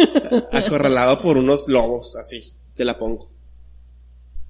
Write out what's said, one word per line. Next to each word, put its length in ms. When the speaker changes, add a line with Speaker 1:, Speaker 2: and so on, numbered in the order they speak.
Speaker 1:
<laughs> 400
Speaker 2:
acorralado 720
por 160
unos 320
lobos, 460
así, 360
te 80
la 140
pongo. 320